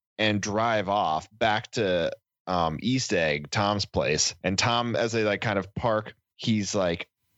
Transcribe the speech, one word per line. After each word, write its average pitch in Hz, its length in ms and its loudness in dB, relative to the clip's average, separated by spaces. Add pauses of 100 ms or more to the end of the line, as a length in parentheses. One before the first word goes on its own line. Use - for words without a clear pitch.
(180)
and 107 220 2
drive 104 480 0
off 87 420 0
back 110 400 0
to, 90 400 0 (340)
um, 85 380 0
East 127 280 0
Egg, 76 380 0
Tom's 104 360 0
place. 76 580 0
And - 160 0
Tom, 120 360 0
as 110 160 0
they, 113 120 0
like, 101 180 0
kind 107 160 0
of 95 160 -4
park, 110 400 -2 (220)
he's 104 400 0
like, 90 320 0 (300)